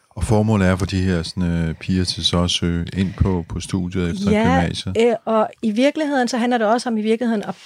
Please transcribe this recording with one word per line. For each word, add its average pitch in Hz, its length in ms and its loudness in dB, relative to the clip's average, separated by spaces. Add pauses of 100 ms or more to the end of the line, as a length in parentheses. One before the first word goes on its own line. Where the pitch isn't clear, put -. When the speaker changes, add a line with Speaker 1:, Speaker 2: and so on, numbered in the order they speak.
(100)
Speaker 1:
Og - 140 -6
formålet 107 440 4
er 92 80 4
for 92 100 -2
de 95 160 -2
her 90 200 0
sådan, 92 200 -6
øh, 85 320 0
piger 92 300 -2
til - 200 -6
så 87 180 2
at 87 80 0
søge 85 360 -2 (100)
ind 92 180 0
på, 90 340 0
på 90 120 -6
studiet 90 500 -2
efter 180 200 -2
Speaker 2:
Ja, 208 300 2
Speaker 1:
gymnasiet? 87 400 -4
Speaker 2:
øh, 233 140 4 (100)
og 220 240 0 (140)
i 226 80 0
virkeligheden, 277 580 0
så 254 100 -2
handler 247 200 0
det 220 80 0
også 240 220 0
om 226 100 -2
i 208 40 -4
virkeligheden 226 400 0
at - 120 -8 (120)